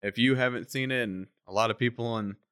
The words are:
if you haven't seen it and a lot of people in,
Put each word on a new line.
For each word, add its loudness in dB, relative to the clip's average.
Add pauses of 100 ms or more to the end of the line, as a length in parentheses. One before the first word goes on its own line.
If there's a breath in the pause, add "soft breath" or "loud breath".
if -4
you 6
haven't 0
seen -4
it 0
and -6 (180)
a -14
lot 4
of -4
people -2
in, -6 (140)